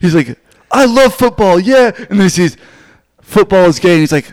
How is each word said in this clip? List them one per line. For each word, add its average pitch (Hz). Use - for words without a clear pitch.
he's 175
like, 127
I 262
love 247
football, 196
yeah. 240
And 208
then -
he 190
sees 165
football 190
is 165
gay, 180
and 165
he's 151
like 147